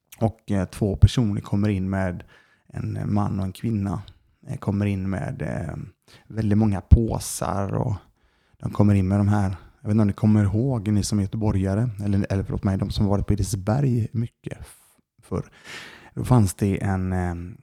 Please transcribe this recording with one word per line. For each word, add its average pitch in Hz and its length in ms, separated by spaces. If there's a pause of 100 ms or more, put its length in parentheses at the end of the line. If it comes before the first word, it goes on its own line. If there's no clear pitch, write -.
(200)
Och, - 300
eh, 98 140
två 95 320
personer 107 440
kommer 101 280
in 95 220
med 95 340 (480)
en 104 420
man 101 240
och 95 80
en 95 60
kvinna. 101 500 (460)
Eh, 139 80
kommer 101 300
in 98 240
med, - 320
eh, - 340 (500)
väldigt 104 320
många 104 220
påsar 98 920
och 110 200 (640)
de - 120
kommer 104 240
in 95 140
med 101 120
de 101 80
här, 101 280 (240)
jag - 80
vet 104 60
inte 110 80
om 104 40
ni 98 60
kommer 107 320
ihåg, 110 440
ni 104 140
som 107 160
är 101 40
göteborgare, 101 680 (140)
eller, 101 260
eller 98 120
förlåt - 220
mig, 98 140
de 98 120
som - 160
varit 98 200
på - 60
Edisberg 107 800
mycket - 480
f-, - 160 (460)
förr. - 280 (640)
Då 123 100
fanns 107 300
det 98 280
en, 92 300
eh, 90 220 (280)